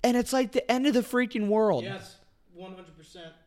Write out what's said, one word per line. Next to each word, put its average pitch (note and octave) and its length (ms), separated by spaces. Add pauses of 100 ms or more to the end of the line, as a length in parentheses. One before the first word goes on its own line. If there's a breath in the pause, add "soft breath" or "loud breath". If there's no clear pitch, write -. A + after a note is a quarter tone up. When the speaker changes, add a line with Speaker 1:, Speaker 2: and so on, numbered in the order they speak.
Speaker 1:
and B3 120
it's A#3+ 180
like C4 180
the - 200
end B3+ 160
of C#4 60
the A#3+ 80
freaking A#3+ 460
world. G#3 360
Speaker 2:
Yes, F#3+ 320 (380)
one F#3+ 220
hundred F3 200
percent. E3 380 (140)